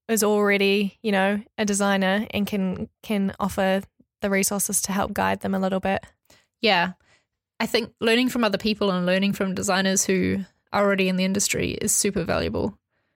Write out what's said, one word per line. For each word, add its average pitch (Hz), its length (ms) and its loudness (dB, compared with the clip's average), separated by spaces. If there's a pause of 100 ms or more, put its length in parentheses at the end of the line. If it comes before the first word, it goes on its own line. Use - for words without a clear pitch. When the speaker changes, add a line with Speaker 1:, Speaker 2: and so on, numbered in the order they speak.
Speaker 1:
is 220 160 0
already, 202 760 2
you 220 100 -2
know, 196 300 2 (160)
a 220 80 0
designer 196 680 2
and 202 160 -2
can, 190 420 -4 (140)
can 196 360 -2
offer 190 420 0 (400)
the 208 80 -2
resources 196 540 0
to - 80 -4
help 202 220 -2
guide 196 280 0
them 196 120 -4
a 190 60 0
little 190 200 0
bit. 190 240 -2 (580)
Speaker 2:
Yeah. 185 320 2 (680)
I 226 60 -2
think 233 340 -2
learning 233 300 2
from 240 140 -2
other 202 140 0
people 208 340 0
and 180 140 0
learning 190 280 2
from 190 220 -4
designers 190 500 0
who 190 400 0 (260)
are 202 120 2
already 190 260 2
in 185 80 0
the 185 80 0
industry - 460 0
is - 200 -4
super 190 320 0
valuable. 82 540 -2 (380)